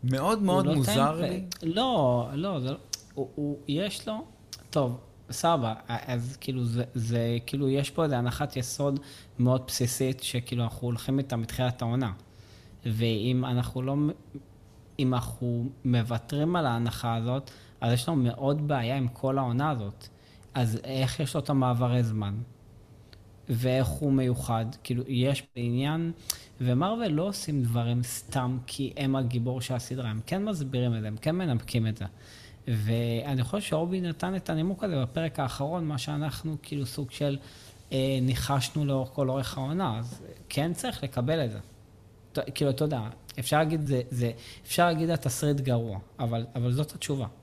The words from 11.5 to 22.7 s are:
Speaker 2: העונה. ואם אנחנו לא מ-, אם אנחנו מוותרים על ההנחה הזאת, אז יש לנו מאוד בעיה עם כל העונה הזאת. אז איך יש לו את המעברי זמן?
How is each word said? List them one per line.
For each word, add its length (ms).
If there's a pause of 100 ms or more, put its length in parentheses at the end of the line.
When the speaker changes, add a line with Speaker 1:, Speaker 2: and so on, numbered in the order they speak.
Speaker 2:
העונה. 300 (720)
ואם 580
אנחנו 380
לא 140
מ-, 140 (880)
אם 160
אנחנו 560 (140)
מוותרים 720
על 100
ההנחה 480
הזאת, 360 (300)
אז 120
יש 160
לנו 80
מאוד 520
בעיה 280
עם 120
כל 300
העונה 320
הזאת. 360 (480)
אז 300
איך 360
יש 140
לו 60
את 100
המעברי 520
זמן? 320 (1200)